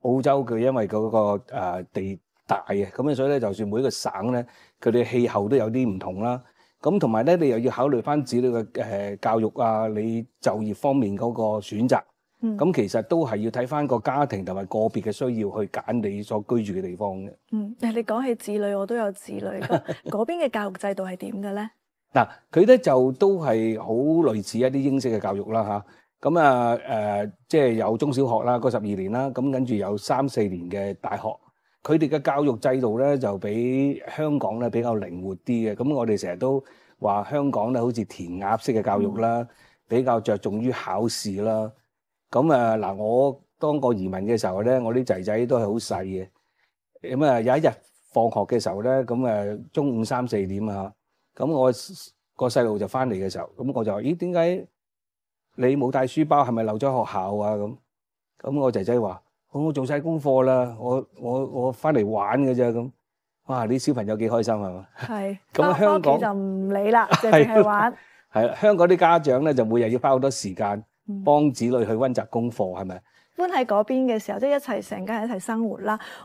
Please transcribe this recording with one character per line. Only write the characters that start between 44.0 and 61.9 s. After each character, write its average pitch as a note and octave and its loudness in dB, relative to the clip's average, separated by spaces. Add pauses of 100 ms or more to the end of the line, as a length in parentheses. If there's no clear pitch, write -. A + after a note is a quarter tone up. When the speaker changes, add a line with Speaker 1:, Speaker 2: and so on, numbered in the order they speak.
Speaker 1:
民 F#2+ -4
嘅 A2 2
時 A2 -2
候 F#2+ -2
呢， B2+ 2
我 A2+ -2
啲 B2+ 0
仔 F#2 0
仔 G#2+ -2
都 B2 2
係 - 0
好 G#2 0
細 G2+ -4
嘅。 F#2+ -8 (720)
噉 C3+ 0
啊， B2 4
有 B2+ 4
一 - -2
日 D#3 4 (400)
放 A2+ 4
學 A2 -2
嘅 A2+ 0
時 G2 -2
候 G2 -4
呢， C3 0
噉 B2 -2
啊， G#2 -2 (120)
中 C#3+ 0
午 A2+ 0
三 B2 -2
四 G2+ 0
點 G2 -4
啊， G2 -6 (440)
噉 B2+ -4
我 C3 4 (640)
個 B2+ 0
細 A#2+ 2
路 G#2+ 0
就 G2 -2
返 C3 -2
嚟 G#2+ -2
嘅 F#2+ -4
時 F2+ -8
候， D#2+ -10
噉 C3+ -4
我 A#2+ -2
就 G#2 -2
話： G2+ -4
「咦， D#3 -2
點 F3+ -4
解 F3 0 (880)
你 B2+ 2
冇 C3 0
帶 C3 2
書 D3+ 0
包？ C#3+ 6
係 B2 -2
咪 A2+ 0
漏 G#2+ -2
咗 - -10 (260)
學 - -8
校 G2 -2
啊？」 G#2 0
噉， G#2 -6 (640)
噉 C#3 -4
我 C3 2
仔 G2 -2
仔 A#2+ 2
話： G2 -4 (300)
「我 D3+ -2
做 C#3 -2
晒 D3 -2
功 E3 -2
課 C3 4
啦， B2 2
我， B2+ -2 (120)
我， B2+ -4
我 C3 -2
返 D#3 0